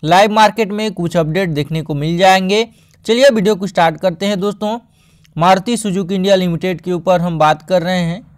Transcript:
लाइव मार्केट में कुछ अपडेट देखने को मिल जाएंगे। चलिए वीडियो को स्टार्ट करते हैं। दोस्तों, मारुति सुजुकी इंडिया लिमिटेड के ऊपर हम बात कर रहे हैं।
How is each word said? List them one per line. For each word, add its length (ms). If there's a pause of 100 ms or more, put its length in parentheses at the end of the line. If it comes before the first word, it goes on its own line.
लाइव 300
मार्केट 400
में 200
कुछ 240
अपडेट 360
देखने 300
को 140
मिल 220
जाएंगे। 480 (400)
चलिए 240
वीडियो 260
को 100
स्टार्ट 320
करते 280
हैं। 140
दोस्तों, 380 (580)
मारुति 420
सुजुकी 360
इंडिया 220
लिमिटेड 440
के 120
ऊपर 280
हम 180
बात 300
कर 140
रहे 180
हैं। 220 (160)